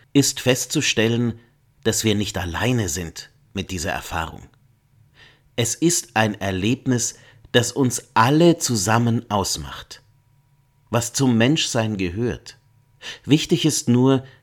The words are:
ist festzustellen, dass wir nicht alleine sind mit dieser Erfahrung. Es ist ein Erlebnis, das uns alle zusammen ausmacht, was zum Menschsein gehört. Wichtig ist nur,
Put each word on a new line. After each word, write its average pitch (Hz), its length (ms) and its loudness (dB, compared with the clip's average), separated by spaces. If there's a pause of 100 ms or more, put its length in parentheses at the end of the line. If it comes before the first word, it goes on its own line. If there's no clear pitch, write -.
(120)
ist - 280 2
festzustellen, 117 1000 0 (460)
dass 110 180 -2
wir 107 120 2
nicht 101 220 -4
alleine 101 520 -2
sind 85 400 -10 (240)
mit 98 180 -8
dieser 90 200 -6
Erfahrung. - 580 -8 (1080)
Es 117 200 -2
ist - 420 -2
ein 110 240 2
Erlebnis, 110 720 -2 (380)
das 120 180 2
uns - 440 -2
alle 156 420 6
zusammen 117 720 0
ausmacht, - 720 -6 (880)
was 117 240 -2
zum 127 240 2
Menschsein 113 580 0
gehört. 95 640 -6 (680)
Wichtig 156 420 2
ist - 220 -2
nur, 127 380 4 (180)